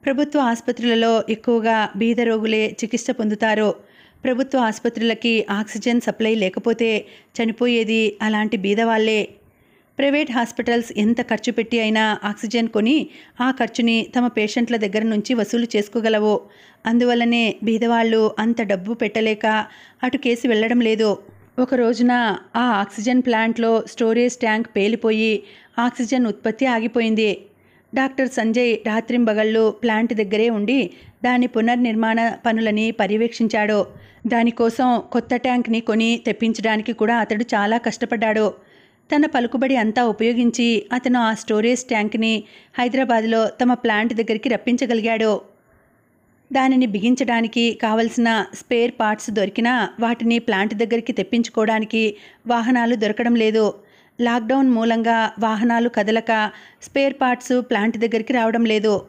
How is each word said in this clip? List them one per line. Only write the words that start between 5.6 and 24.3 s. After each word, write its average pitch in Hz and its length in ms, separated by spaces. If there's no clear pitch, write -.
సప్లై 220 340
లేకపోతే 220 720
చనిపోయేది 226 840
అలాంటి 214 360
బీదవాళ్లే. 220 680
ప్రైవేట్ 285 340
హాస్పిటల్స్ 233 680
ఎంత 220 240
ఖర్చు 226 300
పెట్టి 226 280
అయినా 220 440
ఆక్సిజన్ 220 440
కొని 226 420
ఆ 262 100
ఖర్చుని 233 560
తమ 247 100
పేషెంట్ల 233 480
దగ్గర 214 280
నుంచి 220 300
వసూలు 233 420
చేసుకోగలవు. 214 680
అందువల్లనే 233 760
బీదవాళ్ళు 226 760
అంత 226 220
డబ్బు 202 320
పెట్టలేక 220 720
అటు 254 140
కేసి 240 300
వెళ్లడం 226 320
లేదు. 220 380
ఒక 254 140
రోజున 240 640
ఆ 233 60
ఆక్సిజన్ 233 600
ప్లాంట్లో 226 680
స్టోరేజ్ 233 500